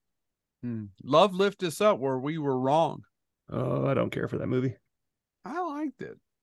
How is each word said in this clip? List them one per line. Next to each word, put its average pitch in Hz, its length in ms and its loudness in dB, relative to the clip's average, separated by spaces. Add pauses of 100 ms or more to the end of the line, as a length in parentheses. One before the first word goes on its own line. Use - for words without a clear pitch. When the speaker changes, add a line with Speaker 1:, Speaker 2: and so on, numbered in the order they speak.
(640)
Speaker 1:
Hmm. 113 220 -6 (180)
Love 165 300 6
Lift 196 280 0
Us 170 180 -4
Up, 208 200 4
where 131 180 0
we 151 200 -4
were 139 200 0
wrong. 139 440 2 (460)
Speaker 2:
Oh, 131 380 -2
I 135 80 2
don't 117 160 0
care - 160 -4
for - 120 -4
that - 100 -4
movie. 127 260 0 (680)
Speaker 1:
I 294 180 -8
liked 302 400 -6
it. - 160 -12 (240)